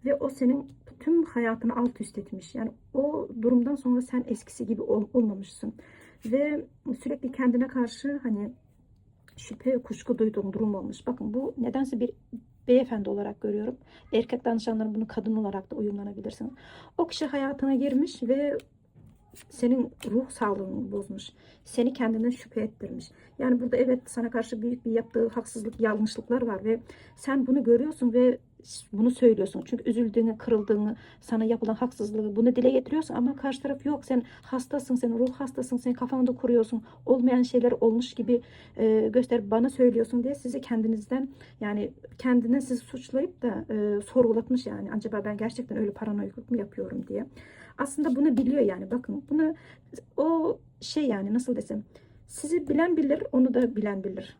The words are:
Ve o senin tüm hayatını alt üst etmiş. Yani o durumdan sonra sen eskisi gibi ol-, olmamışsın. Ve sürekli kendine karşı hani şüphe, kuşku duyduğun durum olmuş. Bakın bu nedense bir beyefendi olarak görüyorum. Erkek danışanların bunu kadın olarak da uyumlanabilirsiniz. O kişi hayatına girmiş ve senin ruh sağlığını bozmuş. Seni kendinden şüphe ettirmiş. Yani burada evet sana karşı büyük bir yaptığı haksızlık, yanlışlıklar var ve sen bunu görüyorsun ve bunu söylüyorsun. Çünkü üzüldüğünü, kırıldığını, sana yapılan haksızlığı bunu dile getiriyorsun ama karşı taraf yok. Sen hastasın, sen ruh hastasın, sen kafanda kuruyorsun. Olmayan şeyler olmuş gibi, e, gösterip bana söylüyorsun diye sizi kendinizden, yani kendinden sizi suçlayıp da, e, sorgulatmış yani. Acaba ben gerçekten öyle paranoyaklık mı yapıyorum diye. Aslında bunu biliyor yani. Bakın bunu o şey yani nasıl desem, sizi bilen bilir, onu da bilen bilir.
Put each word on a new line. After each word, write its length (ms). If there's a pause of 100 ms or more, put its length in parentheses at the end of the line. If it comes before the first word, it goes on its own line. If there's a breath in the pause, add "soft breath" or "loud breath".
Ve 100
o 160
senin 360 (340)
tüm 240
hayatını 520
alt 240
üst 180
etmiş. 360
Yani 160 (240)
o 340 (140)
durumdan 320
sonra 280
sen 260
eskisi 380
gibi 160
ol-, 320
olmamışsın. 600 (520 loud breath)
Ve 400 (360)
sürekli 300
kendine 340
karşı 560
hani 300 (840)
şüphe, 420
kuşku 400
duyduğun 340
durum 220
olmuş. 320
Bakın 280
bu 240
nedense 420
bir 120 (560)
beyefendi 420
olarak 300
görüyorum. 360 (360 soft breath)
Erkek 320
danışanların 500
bunu 140
kadın 280
olarak 340
da 60
uyumlanabilirsiniz. 760 (460 loud breath)
O 80
kişi 200
hayatına 480
girmiş 480
ve 360 (920)
senin 440 (180)
ruh 200
sağlığını 600
bozmuş. 360 (360 soft breath)
Seni 280
kendinden 380
şüphe 300
ettirmiş. 500 (280 soft breath)
Yani 220
burada 160
evet 300
sana 240
karşı 320
büyük 240
bir 40
yaptığı 380
haksızlık, 520
yanlışlıklar 600
var 220
ve 160 (360 loud breath)
sen 300
bunu 180
görüyorsun 480
ve 260 (540)
bunu 180
söylüyorsun. 540
Çünkü 260
üzüldüğünü, 480
kırıldığını, 580 (240 loud breath)
sana 240
yapılan 300
haksızlığı 640
bunu 200
dile 140
getiriyorsun 440
ama 220
karşı 260
taraf 240
yok. 180
Sen 180 (200 loud breath)
hastasın, 520
sen 240
ruh 140
hastasın, 440
sen 160
kafanda 400
kuruyorsun. 500 (240 loud breath)
Olmayan 360
şeyler 300
olmuş 420
gibi, 280 (340 loud breath)
e, 360
gösterip 380
bana 200
söylüyorsun 540
diye 100
sizi 260
kendinizden, 680 (320 loud breath)
yani 320 (260)
kendinden 400
sizi 260
suçlayıp 580
da, 280
e, 300
sorgulatmış 640
yani. 260
Acaba 320
ben 120
gerçekten 420
öyle 120
paranoyaklık 600
mı 80
yapıyorum 500
diye. 180 (520 loud breath)
Aslında 380
bunu 200
biliyor 260
yani. 280
Bakın 400
bunu 240 (600 loud breath)
o 420 (220)
şey 260
yani 280
nasıl 220
desem, 280 (420 soft breath)
sizi 420
bilen 280
bilir, 260 (100)
onu 220
da 220
bilen 280
bilir. 360